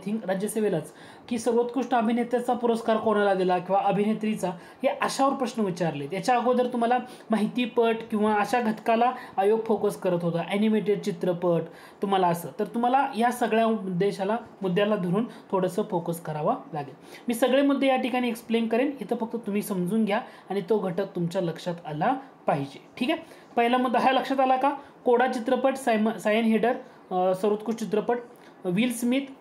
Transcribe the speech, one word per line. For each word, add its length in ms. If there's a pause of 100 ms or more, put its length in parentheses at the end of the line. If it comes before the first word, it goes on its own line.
think 180
राज्यसेवेलाच, 680 (360)
की 100
सर्वोत्कृष्ट 560
अभिनेत्याचा 600
पुरस्कार 420
कोणाला 380
दिला 240
किंवा 260
अभिनेत्रीचा, 680 (320)
हे 60
अशावर 460
प्रश्न 280
विचारले. 500
याच्या 240
अगोदर 300
तुम्हाला 320 (320)
माहितीपट 680 (140)
किंवा 240
अशा 260
घटकाला 520 (240)
आयोग 300
focus 300
करत 260
होता, 260
Animated 520
चित्रपट 600 (400)
तुम्हाला 260
असं, 200 (100)
तर 60
तुम्हाला 520
या 160
सगळ्या 340
उद्देशाला, 680 (260)
मुद्द्याला 340
धरून 320 (220)
थोडंसं 400
focus 300
करावा 360 (160)
लागेल. 220 (340)
मी 60
सगळे 280
मुद्दे 240
या 100
ठिकाणी 320
explain 400
करेन, 220 (100)
इथं 160
फक्त 200
तुम्ही 260
समजून 420
घ्या 160 (300)
आणि 100 (100)
तो 80
घटक 380
तुमच्या 260
लक्षात 320 (120)
आला 280 (320)
पाहिजे. 340 (160)
ठीक 140
आहे, 100 (360)
पहिला 200
मुद्दा 220
हा 140
लक्षात 280
आला 160
का? 140 (340)
कोडा 220
चित्रपट, 500
सायम-, 400
सायन 280
हेडर, 280 (380)
अ, 240
सर्वोत्कृष्ट 460
चित्रपट, 380 (460)
विल 280
स्मिथ 280 (200)